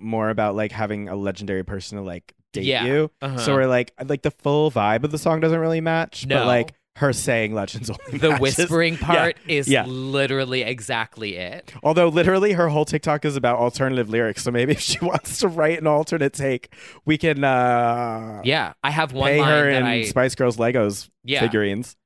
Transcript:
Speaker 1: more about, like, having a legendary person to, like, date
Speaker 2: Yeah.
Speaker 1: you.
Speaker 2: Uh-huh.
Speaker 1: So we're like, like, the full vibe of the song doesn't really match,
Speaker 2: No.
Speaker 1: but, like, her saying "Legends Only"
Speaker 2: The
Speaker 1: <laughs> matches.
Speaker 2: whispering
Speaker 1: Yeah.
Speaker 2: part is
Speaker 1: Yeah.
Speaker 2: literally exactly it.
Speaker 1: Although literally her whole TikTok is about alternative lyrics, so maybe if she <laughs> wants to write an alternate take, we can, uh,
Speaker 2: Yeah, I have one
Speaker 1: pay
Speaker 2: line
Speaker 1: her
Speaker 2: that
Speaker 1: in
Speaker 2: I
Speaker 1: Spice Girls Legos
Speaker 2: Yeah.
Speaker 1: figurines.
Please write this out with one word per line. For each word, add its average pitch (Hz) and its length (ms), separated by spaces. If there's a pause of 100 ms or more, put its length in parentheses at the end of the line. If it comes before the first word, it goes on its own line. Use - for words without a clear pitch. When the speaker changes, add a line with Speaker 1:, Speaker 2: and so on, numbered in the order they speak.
Speaker 1:
more 110 260
about, 104 240
like, 107 180
having 104 360
a 92 80
legendary 98 480
person 101 340
to, 98 60
like, 90 300 (180)
date 98 120
Speaker 2:
Yeah. 127 200
Speaker 1:
you. 147 260 (120)
Speaker 2:
Uh-huh. 135 160
Speaker 1:
So 131 160
we're 131 120
like, 123 260 (120)
like, 139 180
the 151 80
full 151 400
vibe 113 340
of 151 60
the 151 80
song 160 220
doesn't 160 180
really 160 220
match, 165 460
Speaker 2:
No. 135 140
Speaker 1:
but, 117 60
like, 120 280 (220)
her 143 160
saying 113 420
"Legends 110 360
Only" - 280
Speaker 2:
The 160 100
Speaker 1:
<laughs> 147 120
matches. - 0 (180)
Speaker 2:
whispering 165 360
Speaker 1:
Yeah. 151 120
Speaker 2:
part 165 300 (100)
is 143 220
Speaker 1:
Yeah. 131 180
Speaker 2:
literally 131 760
exactly 113 720
it. 92 360 (100)
Speaker 1:
Although 170 260
literally 185 460
her 170 160
whole 151 160
TikTok 151 400
is 143 100
about 120 220
alternative 123 500
lyrics, 110 360
so 127 60
maybe 123 220
if 147 80
she - 180
<laughs> - 60
wants - 360
to 214 80
write 165 300
an 156 80
alternate 151 460
take, 135 400 (320)
we 156 140
can, 147 260
uh, 120 1000
Speaker 2:
Yeah, 123 280 (100)
I 139 80
have 151 220
one 135 160
Speaker 1:
pay 147 120
Speaker 2:
line 143 100
Speaker 1:
her 147 220
Speaker 2:
that 135 60
Speaker 1:
in 127 60
Speaker 2:
I 117 200
Speaker 1:
Spice 127 300
Girls 123 220
Legos 117 540 (120)
Speaker 2:
Yeah. 131 180
Speaker 1:
figurines. 107 640